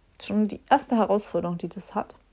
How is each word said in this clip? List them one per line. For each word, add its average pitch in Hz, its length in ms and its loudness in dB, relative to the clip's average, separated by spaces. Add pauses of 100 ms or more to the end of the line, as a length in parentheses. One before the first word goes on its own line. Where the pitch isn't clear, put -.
(220)
schon 208 260 2
die - 120 -8 (100)
erste 269 260 4
Herausforderung, 175 600 0
die 175 100 -6
das - 260 -10
hat, - 220 -6 (160)